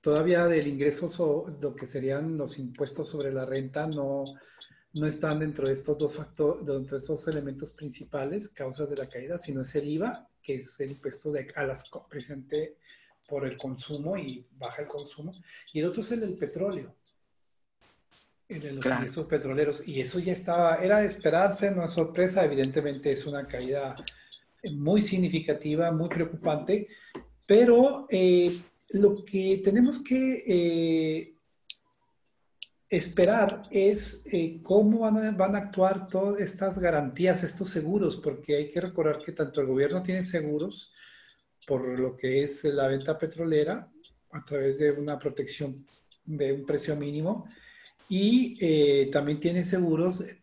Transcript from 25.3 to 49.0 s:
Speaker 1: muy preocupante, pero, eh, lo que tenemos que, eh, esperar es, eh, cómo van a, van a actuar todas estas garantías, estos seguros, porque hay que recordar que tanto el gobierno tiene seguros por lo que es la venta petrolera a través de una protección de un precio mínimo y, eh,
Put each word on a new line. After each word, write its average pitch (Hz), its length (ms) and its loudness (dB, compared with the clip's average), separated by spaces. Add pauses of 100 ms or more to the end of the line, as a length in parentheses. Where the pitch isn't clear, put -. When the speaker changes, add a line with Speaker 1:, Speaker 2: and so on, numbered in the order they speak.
Speaker 1:
muy 160 160 0
preocupante, 165 800 -2 (580)
pero, 240 640 8
eh, 180 500 6 (340)
lo 202 200 6
que 190 500 0
tenemos 247 380 4
que, 262 440 0
eh, 165 880 2 (1600)
esperar 202 800 2
es, 208 560 2
eh, 165 360 -2
cómo 214 360 6
van 220 180 2
a, 220 140 0
van 196 240 0
a 208 60 -2
actuar 190 440 0
todas 202 360 -2
estas 190 380 -4
garantías, 170 640 0
estos 180 280 -6
seguros, 170 460 -2
porque 143 400 -4
hay 147 120 -2
que 170 140 -4
recordar 160 420 -2
que 165 80 -12
tanto 147 300 -2
el 135 60 0
gobierno 143 340 0
tiene 185 220 -2
seguros 156 680 -4 (720)
por 127 320 -2
lo 127 200 -2
que 135 240 2
es 143 220 -6
la 139 240 2
venta 135 280 0
petrolera 160 720 -2 (440)
a 151 120 -12
través 139 360 0
de 151 100 6
una 147 280 -2
protección 139 640 -6 (440)
de 143 260 -2
un 139 140 -4
precio 147 280 -2
mínimo 147 540 -4 (640)
y, 226 500 4
eh, 143 500 6